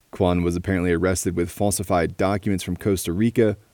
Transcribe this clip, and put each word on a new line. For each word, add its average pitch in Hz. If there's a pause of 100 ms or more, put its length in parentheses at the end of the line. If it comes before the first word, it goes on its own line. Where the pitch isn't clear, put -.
(120)
Kwon 90
was 87
apparently 90
arrested 90
with 87
falsified 95
documents 98
from 90
Costa 95
Rica 110 (180)